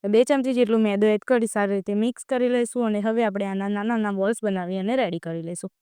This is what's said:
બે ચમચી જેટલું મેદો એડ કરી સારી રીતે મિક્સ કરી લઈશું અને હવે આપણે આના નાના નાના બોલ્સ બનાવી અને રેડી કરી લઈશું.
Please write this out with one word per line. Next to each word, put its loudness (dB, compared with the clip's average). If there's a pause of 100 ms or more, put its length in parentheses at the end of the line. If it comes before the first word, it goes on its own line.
બે 4
ચમચી 2
જેટલું 4
મેદો 2
એડ 2
કરી 2
સારી -2
રીતે -4
મિક્સ -2
કરી 0
લઈશું 0
અને 0
હવે 0
આપણે -2
આના -4
નાના -2
નાના 0
બોલ્સ -2
બનાવી -2
અને -2
રેડી -2
કરી -8
લઈશું. -10 (120)